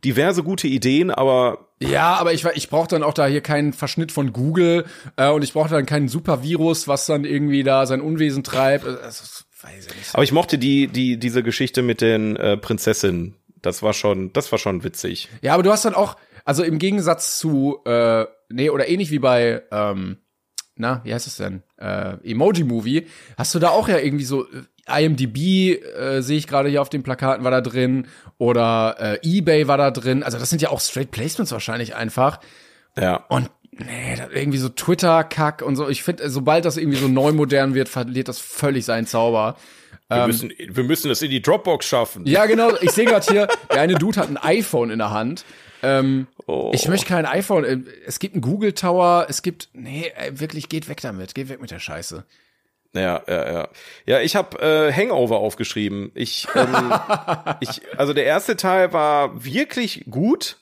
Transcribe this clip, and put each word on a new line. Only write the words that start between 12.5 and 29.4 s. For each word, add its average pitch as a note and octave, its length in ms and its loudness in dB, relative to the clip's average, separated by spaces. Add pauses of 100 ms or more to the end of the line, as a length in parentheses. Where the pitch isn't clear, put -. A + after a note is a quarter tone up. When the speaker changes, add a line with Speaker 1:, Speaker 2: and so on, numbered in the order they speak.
Speaker 1:
Prinzessinnen. G2+ 760 -2 (260)
Das F2 220 -4
war G#2+ 100 2
schon, F#2+ 400 -2
das - 180 -2
war A2 60 0
schon F#2+ 260 -2
witzig. - 460 -8 (140)
Speaker 2:
Ja, C3+ 100 2
aber F3+ 80 4
du F#3+ 100 6
hast G#3+ 140 2
dann G#3 80 0
auch, F#3+ 240 0 (280)
also C#3+ 180 0
im D#3+ 160 0
Gegensatz F3+ 580 0
zu, C#3+ 480 2
äh, A#2 400 4 (240)
nee, C#3 220 0
oder C#3 180 0
ähnlich F3 220 0
wie D3 80 0
bei, A#2+ 420 4 (100)
ähm, G2+ 460 -2 (580)
na, A#2+ 280 -4
wie A2+ 100 -8
heißt A#2 140 -6
es - 100 -14
denn? F#2+ 240 -8 (160)
Äh, G2 380 -6 (120)
Emoji E3 360 2
Movie, B2 420 -2 (320)
hast D#3 160 -4
du F3 60 0
da E3+ 100 4
auch G#3+ 180 2
ja F#3 120 2
irgendwie C#3+ 260 -2
so, C3 200 -2
äh, C3 180 -18 (260)
I D3+ 160 2
M D#3 100 2
D C3 120 0
B, F3+ 480 2
äh, C3 480 -4
sehe D3 160 0
ich D3 80 -8
gerade C#3 220 2
hier C#3+ 120 2
auf C#3 80 -2
den C#3 140 -6
Plakaten, C3 400 -2
war B2+ 80 2
da B2+ 100 2
drin, B2+ 460 0 (320)
oder, A2+ 840 2
äh, E3 160 2
eBay D#3 300 4